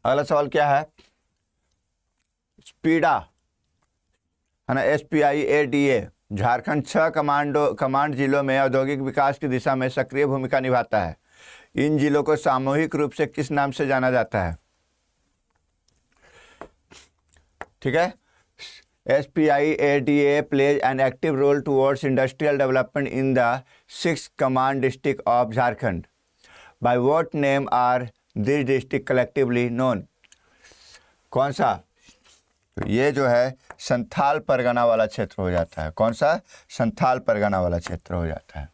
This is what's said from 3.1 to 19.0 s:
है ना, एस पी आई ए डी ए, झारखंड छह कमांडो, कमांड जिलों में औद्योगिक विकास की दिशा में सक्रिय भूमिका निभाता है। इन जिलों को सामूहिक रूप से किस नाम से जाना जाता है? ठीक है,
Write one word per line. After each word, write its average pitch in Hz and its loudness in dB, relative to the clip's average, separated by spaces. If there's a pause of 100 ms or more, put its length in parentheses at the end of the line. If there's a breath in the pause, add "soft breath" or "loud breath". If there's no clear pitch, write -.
है 127 -4
ना, 135 -2
एस 147 0
पी 156 2
आई 147 2
ए 147 2
डी 143 0
ए, 110 0 (240)
झारखंड 123 -2
छह 160 0
कमांडो, 147 0
कमांड 139 -2
जिलों 139 0
में 135 0
औद्योगिक 135 0
विकास 135 -2
की 151 -6
दिशा 131 -2
में 131 -2
सक्रिय 135 -2
भूमिका 135 -2
निभाता 123 0
है। 80 -8 (680 loud breath)
इन 151 0
जिलों 147 2
को 151 2
सामूहिक 143 -2
रूप 143 -2
से 151 -2
किस 147 -6
नाम 143 0
से 143 -4
जाना 131 0
जाता 113 -2
है? 82 -4 (3250 soft breath)
ठीक 131 -2
है, 175 0 (920 loud breath)